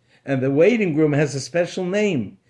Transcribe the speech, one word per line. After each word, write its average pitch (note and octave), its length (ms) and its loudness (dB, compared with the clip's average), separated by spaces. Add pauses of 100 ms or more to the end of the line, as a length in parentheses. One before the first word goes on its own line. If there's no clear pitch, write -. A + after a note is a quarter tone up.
(260)
and C3+ 160 -2
the C#3 100 0
waiting F3+ 440 2
room D3+ 180 2
has C#3+ 220 0
a C3+ 40 -6
special E3+ 460 -4
name. F3+ 520 -2 (120)